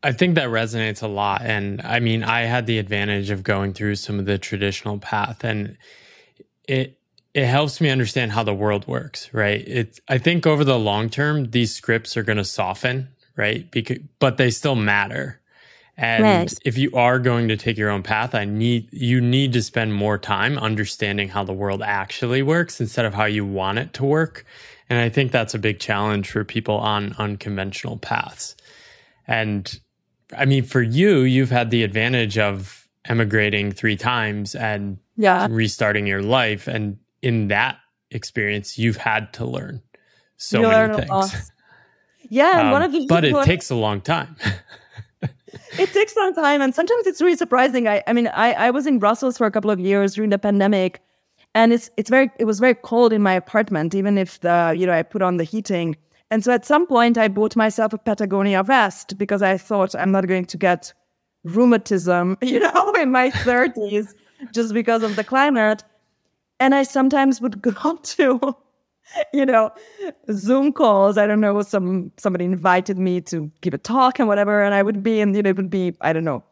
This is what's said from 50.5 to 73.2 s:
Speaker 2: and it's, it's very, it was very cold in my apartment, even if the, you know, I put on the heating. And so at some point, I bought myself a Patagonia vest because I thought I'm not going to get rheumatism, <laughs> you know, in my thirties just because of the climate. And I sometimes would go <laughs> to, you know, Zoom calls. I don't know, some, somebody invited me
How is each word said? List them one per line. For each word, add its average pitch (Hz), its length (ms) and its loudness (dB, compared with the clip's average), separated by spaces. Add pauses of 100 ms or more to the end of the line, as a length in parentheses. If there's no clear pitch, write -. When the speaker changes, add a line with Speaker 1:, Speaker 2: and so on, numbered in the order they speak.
Speaker 2:
and 226 180 6
it's, 233 240 0
it's 220 140 -4
very, 262 280 4
it 226 60 0
was 214 140 0
very 247 160 4
cold 233 380 2
in 214 100 2
my 190 120 4
apartment, 185 600 0
even 196 240 2
if 185 220 -4
the, 170 360 4
you 180 100 0
know, 180 60 2
I 160 100 2
put 190 200 -4
on 180 140 2
the 165 80 0
heating. 170 520 -4 (340)
And 220 140 0
so 247 80 2
at 240 120 0
some 311 220 2
point, 240 320 4
I 220 100 4
bought 208 280 0
myself 220 360 2
a 214 60 -6
Patagonia 196 640 0
vest 202 540 0
because 202 260 -2
I 190 160 2
thought 190 360 -2
I'm 190 180 0
not 196 140 2
going 185 200 0
to - 100 -14
get 175 360 0 (520)
rheumatism, 190 960 2
<laughs> - 40 -6
you 254 180 2
know, 392 340 2
in 320 160 2
my 254 200 4
thirties 226 840 0 (380)
just 226 220 -2
because 226 280 2
of 214 140 -2
the 214 80 -2
climate. 247 600 2 (720)
And 269 160 4
I 277 80 4
sometimes 269 580 2
would 220 220 -6
go 269 340 -2
<laughs> - 60 -20
to, 262 540 0 (760)
you 277 120 2
know, 226 280 4 (580)
Zoom 247 420 2
calls. 208 460 4
I 208 80 4
don't 214 140 2
know, 208 220 2
some, 190 540 -2
somebody 185 280 -2
invited 185 520 0
me 180 260 0